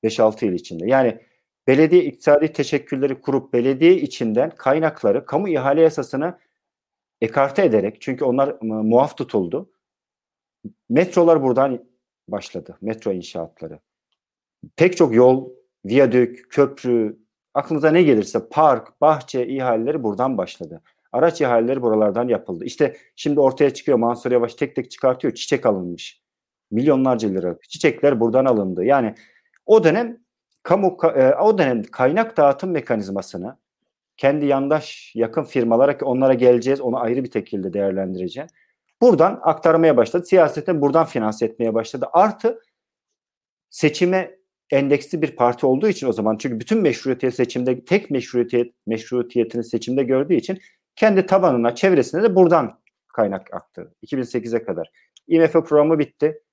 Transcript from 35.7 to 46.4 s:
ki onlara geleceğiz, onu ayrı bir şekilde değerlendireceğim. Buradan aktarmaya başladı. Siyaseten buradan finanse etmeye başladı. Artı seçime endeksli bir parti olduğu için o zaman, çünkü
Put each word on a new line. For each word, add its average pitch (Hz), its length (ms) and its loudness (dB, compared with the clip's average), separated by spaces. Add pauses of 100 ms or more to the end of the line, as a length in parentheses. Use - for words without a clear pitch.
ki 135 80 -6
onlara 131 280 2
geleceğiz, 123 480 2
onu 123 180 -4
ayrı 120 240 -4
bir 120 80 -10
şekilde 98 420 -6
değerlendireceğim. 95 760 -6 (520)
Buradan 190 400 4
aktarmaya 160 560 4
başladı. 143 280 0
Siyaseten 160 560 2
buradan 143 240 2
finanse 110 400 -4
etmeye 113 280 -4
başladı. 113 400 -6
Artı 214 460 0 (1120)
seçime 180 680 -2 (340)
endeksli 143 500 0
bir - 140 -4
parti 123 300 0
olduğu 135 220 2
için 160 200 -2
o 120 60 0
zaman, 107 240 -2
çünkü 117 220 -8